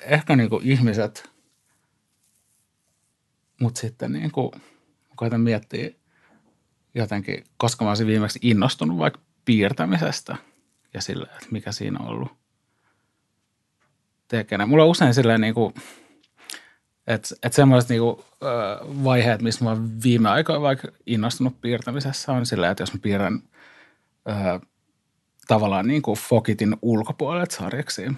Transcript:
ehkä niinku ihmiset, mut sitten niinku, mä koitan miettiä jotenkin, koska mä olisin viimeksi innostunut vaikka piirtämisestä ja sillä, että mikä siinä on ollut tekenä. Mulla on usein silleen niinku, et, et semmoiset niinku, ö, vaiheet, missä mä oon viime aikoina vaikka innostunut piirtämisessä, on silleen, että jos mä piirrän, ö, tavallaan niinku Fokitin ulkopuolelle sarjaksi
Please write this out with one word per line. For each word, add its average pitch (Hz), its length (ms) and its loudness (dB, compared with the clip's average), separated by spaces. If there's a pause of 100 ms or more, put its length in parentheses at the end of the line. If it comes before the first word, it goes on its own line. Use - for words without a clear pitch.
ehkä 151 340 2
niinku 113 280 2
ihmiset, 113 640 0 (2250)
mut 123 160 -2
sitten 120 360 -8
niinku, 143 400 -4 (560)
mä - 80 -20
koitan 117 240 -2
miettiä 117 500 -2 (1040)
jotenkin, 104 500 -6 (120)
koska 120 280 0
mä 104 60 0
olisin 107 160 0
viimeksi 107 360 0
innostunut 117 560 2
vaikka 76 220 -2 (240)
piirtämisestä 156 920 0 (580)
ja - 80 -8
sillä, - 300 -8
että - 180 -20
mikä 104 220 -8
siinä 104 260 -8
on - 80 -10
ollut 60 260 -8 (2000)
tekenä. 104 380 -2
Mulla 151 180 6
on 160 60 8
usein 151 240 4
silleen 117 260 4
niinku, 110 340 0 (1300)
et, 110 360 -4
et 120 100 -4
semmoiset 127 380 6
niinku, 117 340 0 (180)
ö, 135 40 -8 (580)
vaiheet, 120 380 4
missä 117 220 -2
mä 113 60 0
oon 110 320 -4
viime 120 260 4
aikoina 147 340 2
vaikka 135 260 -2 (180)
innostunut 120 540 -2
piirtämisessä, 127 720 -4
on 123 140 0
silleen, 101 260 0
että 98 100 -4
jos 98 100 -6
mä 98 100 -8
piirrän, 101 400 -2 (840)
ö, 98 320 -4 (840)
tavallaan 104 400 2
niinku 139 280 0
Fokitin 110 680 0
ulkopuolelle 135 680 -2
sarjaksi 101 520 -8 (160)